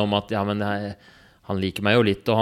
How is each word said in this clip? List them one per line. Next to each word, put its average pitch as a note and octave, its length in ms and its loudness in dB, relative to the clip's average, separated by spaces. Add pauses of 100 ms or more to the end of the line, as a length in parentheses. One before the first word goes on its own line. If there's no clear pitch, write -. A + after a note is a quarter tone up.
om G#2 100 0
at, G2+ 160 -2
"Ja, G#2 140 -2
men G#2 160 -2
jeg, G#2 320 -4 (560)
han G2 120 -2
liker F#2+ 220 -4
meg G#2 140 4
jo A#2+ 140 6
litt, - 180 -4
og A2+ 140 2